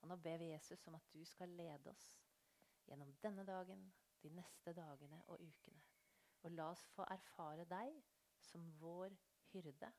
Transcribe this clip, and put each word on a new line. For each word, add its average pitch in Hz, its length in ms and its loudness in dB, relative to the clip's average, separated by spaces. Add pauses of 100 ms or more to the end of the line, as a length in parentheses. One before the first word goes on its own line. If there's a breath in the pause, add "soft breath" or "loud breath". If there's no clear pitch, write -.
Og 156 100 -6
nå 185 80 4
ber 165 180 6
vi 165 140 4
Jesus - 360 -2
om 160 120 -4
at - 140 -18
du 156 100 -4
skal 180 320 -2
lede 151 340 0
oss - 180 -10 (760 loud breath)
gjennom 139 300 -4 (100)
denne 196 240 4
dagen, 190 460 0 (260)
de 151 100 -6
neste 175 460 -2
dagene 151 520 -6
og - 120 -4
ukene. - 440 -12 (600 loud breath)
Og 165 80 2
la 165 220 6
oss 180 180 -4
få - 160 4
erfare 165 560 2
deg 233 400 2 (400)
som 170 240 -4 (140)
vår 180 340 2 (380)
hyrde 165 460 0